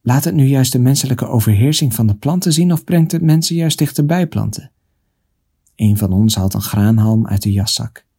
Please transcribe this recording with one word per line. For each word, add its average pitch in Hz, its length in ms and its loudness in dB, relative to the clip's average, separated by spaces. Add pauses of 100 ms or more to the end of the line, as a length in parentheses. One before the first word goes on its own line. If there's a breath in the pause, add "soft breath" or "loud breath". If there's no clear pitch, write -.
Laat 127 240 0
het 175 100 -2
nu 147 100 4
juist 135 280 2
de 131 60 0
menselijke 127 480 0
overheersing 120 680 0
van 117 120 0
de 101 100 0
planten 175 360 -2
zien 175 200 2
of 160 120 -2
brengt 165 280 0
het 170 100 -2
mensen 160 340 0
juist 165 220 -2
dichterbij 156 480 0
planten? 104 460 -8 (1000)
Een 107 220 2
van 104 160 0
ons 110 220 2
haalt 98 200 -2
een 104 80 -4
graanhalm 110 640 2
uit 101 160 -2
de 104 100 0
jaszak. - 540 -4 (120)